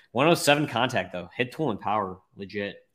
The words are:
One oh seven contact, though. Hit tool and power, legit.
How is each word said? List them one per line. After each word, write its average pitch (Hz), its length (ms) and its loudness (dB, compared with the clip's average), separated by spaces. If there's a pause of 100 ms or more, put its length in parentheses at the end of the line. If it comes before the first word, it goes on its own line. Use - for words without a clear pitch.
(140)
One 139 140 4
oh - 80 6
seven 147 320 4
contact, 117 460 -2
though. 90 220 -10
Hit 127 180 -4
tool 147 180 -2
and 98 80 -4
power, 98 400 -2 (160)
legit. 98 420 -8 (180)